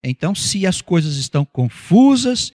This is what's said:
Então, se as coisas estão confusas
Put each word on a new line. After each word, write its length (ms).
Então, 320
se 320
as 140
coisas 340
estão 300
confusas 1160